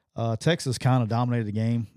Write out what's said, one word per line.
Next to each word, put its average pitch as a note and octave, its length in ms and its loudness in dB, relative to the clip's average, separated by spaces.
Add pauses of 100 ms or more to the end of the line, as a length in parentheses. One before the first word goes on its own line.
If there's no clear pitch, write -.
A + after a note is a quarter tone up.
(160)
Uh, A2+ 200 -2
Texas D3 420 -2
kinda B2+ 280 2
dominated A#2+ 400 0
the G#2 60 -4
game, A2+ 440 0